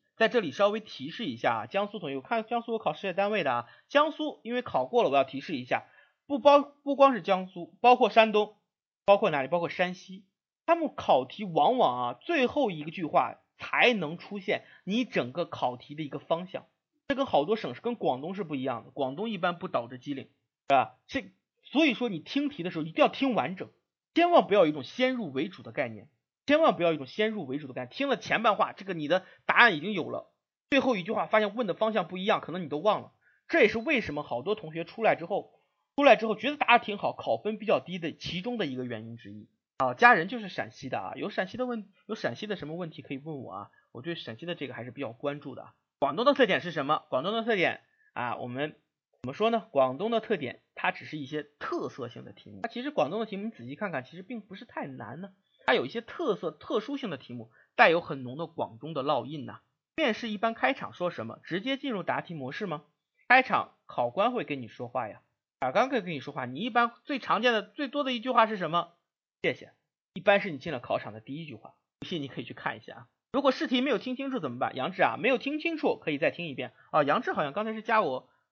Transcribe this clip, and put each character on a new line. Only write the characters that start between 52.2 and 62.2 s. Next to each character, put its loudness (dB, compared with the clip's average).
的 -16
题 -20
目。 -16
它 -4
其 -8
实 -8
广 2
东 -4
的 -4
题 -10
目 -10
你 -8
仔 -16
细 -12
看 -6
看， -6
其 -20
实 -16
并 -12
不 -18
是 -18
太 -8
难 -12
呢。 -14
它 2
有 2
一 -6
些 -8
特 -4
色、 -6
特 -6
殊 -8
性 -8
的 -6
题 -14
目， -14
带 8
有 4
很 -10
浓 -10
的 -8
广 -8
东 -12
的 -4
烙 0
印 -10
呐。 -16
面 2
试 -6
一 -6
般 0
开 -2
场 -12
说 -4
什 -10
么？ -14
直 -6
接 -4
进 -8
入 -6
答 -2